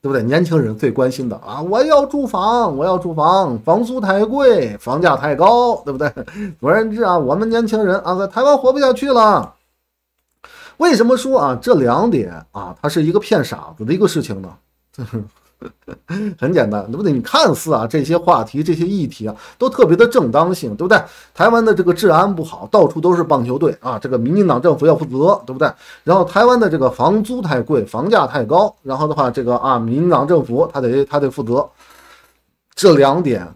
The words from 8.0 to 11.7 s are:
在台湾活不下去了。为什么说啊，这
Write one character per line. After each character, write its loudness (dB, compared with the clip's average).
在 -4
台 -4
湾 4
活 2
不 0
下 2
去 -4
了。 2
为 4
什 4
么 4
说 -2
啊， 0
这 2